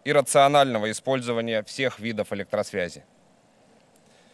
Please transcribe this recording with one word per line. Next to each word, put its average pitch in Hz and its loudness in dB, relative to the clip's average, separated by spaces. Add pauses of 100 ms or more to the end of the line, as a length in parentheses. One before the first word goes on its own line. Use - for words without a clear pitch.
и 143 0
рационального 139 4
использования 117 -2
всех - -6
видов 107 -6
электросвязи. 98 -4 (1300)